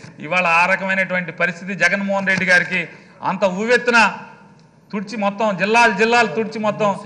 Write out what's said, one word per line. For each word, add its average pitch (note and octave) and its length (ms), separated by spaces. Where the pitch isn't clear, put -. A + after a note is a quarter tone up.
ఇవాళ F3 280
ఆ E3+ 180
రకమైనటువంటి F#3 680
పరిస్థితి F3+ 440
జగన్మోహన్ G3 520
రెడ్డి F#3 180
గారికి F3 440
అంత F3+ 220
ఉవ్వెత్తున A3 720
తుడిచి G#3 260
మొత్తం, G3+ 400
జిల్లాలు A3 360
జిల్లాలు A3+ 340
తుడిచి A3 320
మొత్తం G#3 360